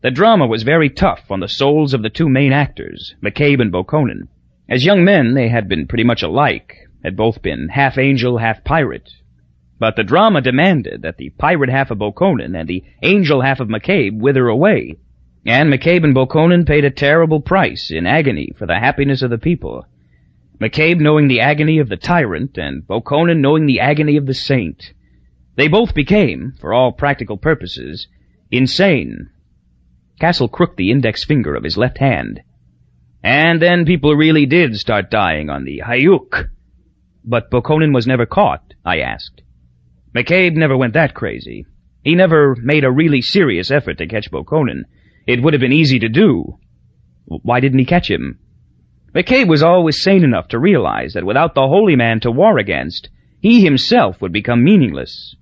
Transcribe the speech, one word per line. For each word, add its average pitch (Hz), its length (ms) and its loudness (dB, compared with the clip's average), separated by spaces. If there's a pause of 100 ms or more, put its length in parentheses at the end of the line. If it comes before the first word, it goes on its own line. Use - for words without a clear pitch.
"The 131 100 -2
drama 185 340 4
was 113 160 -2
very 147 280 2
tough - 420 -4
on 98 80 -4
the 95 80 -6
souls 143 460 0
of 117 100 -2
the 110 80 -6
two 160 180 -2
main 135 240 2
actors, - 680 -6
McCabe 143 360 0
and 110 120 0
Bokonon. 92 560 -4 (420)
As 127 160 0
young 190 180 4
men, 160 300 4
they 131 140 0
had 113 200 -2
been 80 200 -4
pretty 117 160 -2
much 117 180 0
alike, 101 540 -2 (280)
had 92 140 -8
both 110 240 -2
been 76 280 -6
half 135 280 0
angel, 127 400 0
half 113 260 -4
pirate. 135 460 -4 (680)
But 110 160 -2
the 113 80 -2
drama 170 380 2
demanded 131 600 0
that - 160 -10
the 67 140 -14
pirate 143 400 -2
half 135 180 -2
of 113 80 -6
Bokonon 104 580 -2
and 80 140 -8
the 90 140 -6 (180)
angel 156 400 2
half 135 180 0
of 123 100 -4
McCabe 110 500 -2
wither 131 280 2
away. 123 500 0 (480)
And 139 260 2
McCabe 165 320 2
and 151 100 2
Bokonon 160 520 2
paid 147 180 2
a 139 80 0
terrible 156 480 2
price 170 500 -2
in 80 160 -4
agony 120 520 0
for - 80 -10
the 85 140 -2
happiness 139 420 -2
of 127 80 -4
the 117 80 -4
people. 113 480 -6 (720)
McCabe 156 400 0
knowing 151 280 4
the 127 120 2
agony 151 380 2
of 147 100 0
the 101 80 -6
tyrant, 123 640 -2
and 73 280 -8
Bokonon 151 540 0
knowing 151 260 2
the 127 140 2
agony 147 380 0
of 143 80 -2
the 135 80 -4
saint. 113 580 -4 (640)
They 147 140 2
both 214 240 0
became, 135 680 0
for 80 140 -6
all 123 180 2
practical 127 460 -4
purposes, 87 680 -8 (440)
insane." 127 800 0 (920)
Castle 160 300 0
crooked - 280 -4
the 95 140 0
index 120 320 0
finger 110 320 -2
of 55 80 -6
his 85 140 -6
left 127 220 -2
hand. 71 420 -2 (840)
"And 156 380 2
then 175 240 2
people 151 300 2
really 156 320 4
did 143 280 2
start 101 360 -4
dying 80 380 -2
on 69 140 -8
the 67 220 -10
Hayuk. 135 640 0 (720)
But 113 280 -4
Bokonon 151 420 0
was 120 140 0
never 127 180 0
caught?" - 480 -2 (100)
I 85 160 -2
asked. - 440 -10 (720)
"McCabe 165 420 0
never 151 200 0
went 127 180 0
that 156 200 0
crazy. 60 520 -10 (380)
He 151 120 2
never 160 460 4
made 143 220 0
a 131 80 2
really 143 300 2
serious 117 480 0
effort 135 300 -2
to 80 80 -6
catch 107 240 -8
Bokonon. 76 520 -4 (440)
It 123 160 0
would 156 100 2
have 135 80 0
been 131 120 0
easy 143 260 2
to 113 100 -2
do." 131 480 0 (680)
"Why 120 340 -4
didn't 131 200 2
he 127 60 2
catch 175 240 0
him?" 69 300 -6 (760)
"McCabe 175 340 0
was 156 140 2
always 170 400 2
sane 190 220 4
enough 110 260 0
to 117 100 -4
realize 87 540 0
that 95 120 -6
without 135 280 0
the 135 140 2
holy 175 300 4
man 113 240 0
to 120 100 -2
war 175 260 2
against, 87 520 -6 (320)
he 233 200 6
himself 143 600 2
would 92 100 -6
become 117 320 0
meaningless. 120 800 0